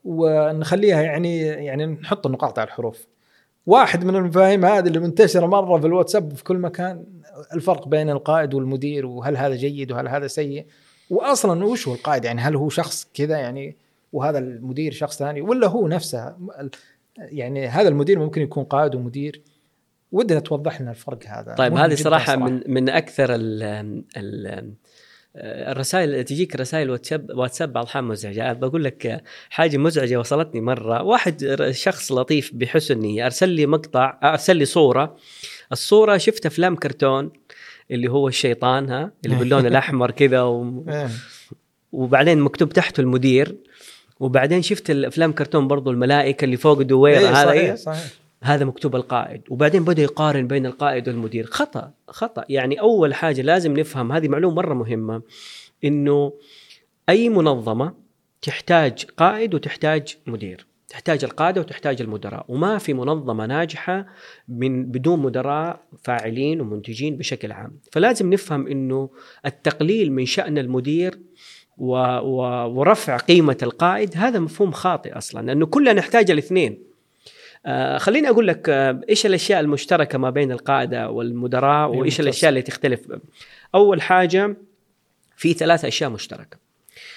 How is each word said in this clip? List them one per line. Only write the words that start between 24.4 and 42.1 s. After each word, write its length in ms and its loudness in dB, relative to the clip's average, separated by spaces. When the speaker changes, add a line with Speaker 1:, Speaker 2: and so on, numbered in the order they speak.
Speaker 2:
آه، 360 -12
الرسائل، 520 -2
تجيك 320 -4
رسائل 340 -4
واتساب، 480 -6
واتساب 360 -4
بعض 100 -4
الأحيان 200 -6
مزعجة. 500 -6
بقول 300 -4
لك 400 -6
حاجة 280 0
مزعجة 420 2
وصلتني 420 -2
مرة. 420 -2
واحد 400 0
ر-، 280 0
شخص 400 -4
لطيف 420 0
بحسن 460 0
نية 260 -2
أرسل 240 0
لي 160 2
مقطع، 580 0
أرسل 340 4
لي 80 2
صورة. 500 4
الصورة 460 4
شفت 280 0
أفلام 300 0
كرتون 560 -2
اللي 200 -2
هو 160 2
الشيطان، 600 0
ها، 220 -6
اللي 100 0
باللون 320 4
Speaker 1:
<laughs> 40 2
Speaker 2:
الأحمر 400 2
كذا 300 4
و-، 480 -2
Speaker 1:
إيه. 180 -6
Speaker 2:
وبعدين 480 4